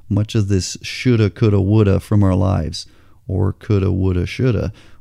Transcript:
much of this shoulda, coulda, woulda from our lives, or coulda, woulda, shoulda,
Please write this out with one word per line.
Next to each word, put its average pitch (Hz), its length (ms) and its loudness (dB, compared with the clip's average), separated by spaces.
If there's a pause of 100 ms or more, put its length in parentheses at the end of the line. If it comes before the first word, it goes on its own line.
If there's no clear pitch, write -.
(120)
much 104 220 -2
of 104 140 0
this 98 340 -2
shoulda, 110 480 0
coulda, 101 300 2
woulda 98 380 4
from 104 240 0
our 95 120 2
lives, 92 520 -2 (400)
or 95 260 -2
coulda, 95 380 -2
woulda, 92 360 -2
shoulda, 107 460 -2 (280)